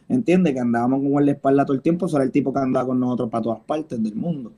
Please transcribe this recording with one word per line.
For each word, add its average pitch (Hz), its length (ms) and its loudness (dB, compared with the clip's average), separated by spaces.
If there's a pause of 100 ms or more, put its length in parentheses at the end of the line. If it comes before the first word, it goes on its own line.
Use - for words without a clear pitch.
(100)
¿entiendes? 165 420 4
Que 127 80 -2
andábamos 123 400 0
con 139 100 0
guardaespaldas 139 560 2
todo 139 80 -2
el 131 80 -2
tiempo, 170 240 0
eso 156 120 0
era 135 60 2
el 127 60 -2
tipo 135 220 0
que 139 80 -2
andaba 131 260 0
con 127 140 -2
nosotros 123 300 -2
para 113 120 -4
todas 113 180 -4
partes 151 420 -6
del 107 120 -4
mundo. 135 440 -6